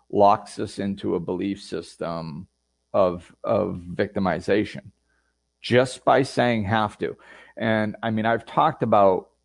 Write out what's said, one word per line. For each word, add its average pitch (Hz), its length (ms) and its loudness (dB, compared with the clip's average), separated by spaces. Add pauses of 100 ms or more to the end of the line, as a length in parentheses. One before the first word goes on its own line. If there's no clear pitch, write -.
(100)
locks 101 480 2
us 107 200 -8
into 98 360 -4
a 90 60 -2
belief 92 420 -4
system 82 840 -10 (460)
of, 90 420 0 (100)
of 92 360 -2 (140)
victimization 98 960 -2 (720)
just 123 440 2
by 131 180 4
saying 123 420 0
have 107 340 -2
to. - 180 -6 (400)
And 110 460 -2
I 113 80 -2
mean, 110 160 -2
I've 117 200 0
talked 156 360 0
about 101 480 4 (140)